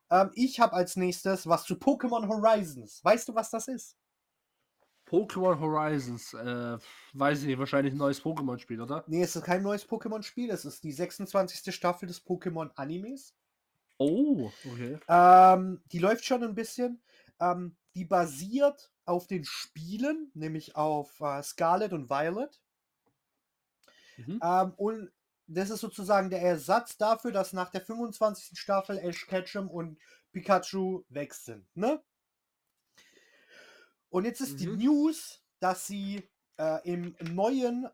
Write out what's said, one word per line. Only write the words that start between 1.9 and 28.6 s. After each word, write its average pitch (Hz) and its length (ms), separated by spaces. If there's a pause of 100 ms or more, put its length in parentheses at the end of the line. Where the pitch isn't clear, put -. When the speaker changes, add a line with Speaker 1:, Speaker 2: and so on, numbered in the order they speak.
Speaker 1:
Horizons. 208 760
Weißt 226 240
du, 220 80
was 226 160
das 226 160
ist? - 300 (1120)
Speaker 2:
Pokémon 185 520
Horizons, 151 760
äh, 120 460 (340)
weiß 139 280
ich 147 60
nicht, 131 120
wahrscheinlich 139 340
ein 139 40
neues 139 260
Pokémon-Spiel, 127 580
oder? 139 240
Speaker 1:
Nee, 160 160
es 170 140
ist 160 80
kein 180 180
neues 202 260
Pokémon-Spiel, 226 640
es 175 160
ist - 180
die 151 100
sechsundzwanzigste 185 800
Staffel 180 360
des - 180
Pokémon-Animes. 175 1120 (640)
Speaker 2:
Oh, 165 520 (140)
okay. 123 320 (100)
Speaker 1:
Ähm, 185 840
die 170 80
läuft 214 260
schon 247 180
ein 220 120
bisschen. 240 480 (360)
Ähm, 175 380 (160)
die 180 120
basiert 185 840 (140)
auf 180 220
den 170 180
Spielen, 262 880
nämlich 156 420
auf, 151 460
äh, 143 220
Scarlet 180 500
und 139 160
Violet. 170 500 (1600)
Speaker 2:
Mhm. 151 240
Speaker 1:
Ähm, 180 360
und 208 340 (340)
das 185 240
ist 220 120
sozusagen 196 480
der 180 120
Ersatz 180 560
dafür, 220 340
dass 190 220
nach 185 160
der 185 120
fünfundzwanzigsten 220 760
Staffel 196 400